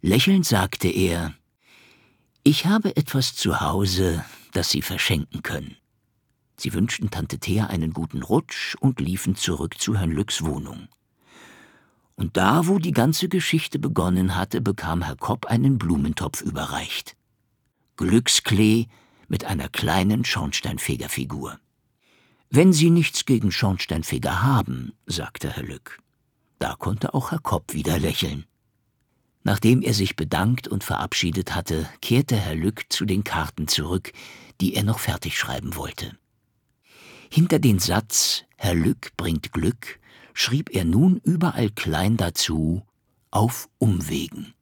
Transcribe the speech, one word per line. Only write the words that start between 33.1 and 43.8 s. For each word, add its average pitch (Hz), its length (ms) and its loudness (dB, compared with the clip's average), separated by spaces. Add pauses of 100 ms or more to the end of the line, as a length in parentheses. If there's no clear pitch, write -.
Karten 80 460 -4
zurück, 85 440 -2 (480)
die 92 140 0
er 113 80 0
noch 104 160 2
fertig - 400 -4
schreiben 67 380 -6
wollte. - 420 -10 (1120)
Hinter 165 300 4
den 117 180 6
Satz - 640 0 (140)
„Herr - 180 0
Lück - 420 0
bringt 82 360 -4
Glück“ - 480 -4 (380)
schrieb 131 340 -2
er 95 120 0
nun 175 400 4
überall 160 440 2
klein 101 480 0
dazu: 82 640 0 (500)
„Auf 113 360 0 (100)
Umwegen.“ 80 840 -2